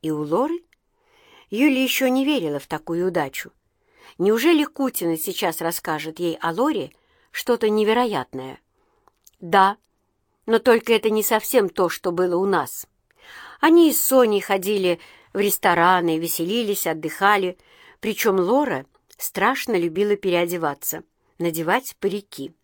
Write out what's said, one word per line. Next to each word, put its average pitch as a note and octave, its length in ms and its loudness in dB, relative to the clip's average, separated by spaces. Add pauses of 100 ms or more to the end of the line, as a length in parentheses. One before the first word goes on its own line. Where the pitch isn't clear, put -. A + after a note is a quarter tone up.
И D#3+ 80 -6
у D3+ 120 -4
Лоры? B3+ 400 -2 (880)
Юля C4 320 2
еще C4 260 0
не C4 160 2
верила F3+ 340 -2
в - 80 -12
такую E3+ 420 -4
удачу. E3 440 -6 (680)
Неужели A#3 460 4
Кутина G3 520 -2
сейчас F3 440 -4
расскажет D#3+ 600 -6
ей E3+ 200 -2
о E3+ 120 -4
Лоре G#3 400 -2 (400)
что-то A3+ 360 -2
невероятное? G#3 920 -2 (800)
"Да, F#3+ 360 2 (720)
но A3+ 100 4
только A#3 360 4
это A3 160 2
не G#3+ 120 0
совсем G#3+ 460 0
то, F3 220 0
что - 200 -6
было F3 260 0
у F#3+ 100 0
нас". E3+ 400 -2 (760)
Они D#4+ 320 6
с - 100 -2
Соней A#3 380 4
ходили F#3+ 580 0 (360)
в - 60 -4
рестораны, F3 760 2
веселились, F#3+ 680 -4
отдыхали, F3+ 720 -2 (420)
причем G3+ 400 -2
Лора G3 460 0 (320)
страшно A#3 580 -2
любила F3+ 400 0
переодеваться, F3 880 -4 (340)
надевать E3+ 640 -2
парики. F3 640 -8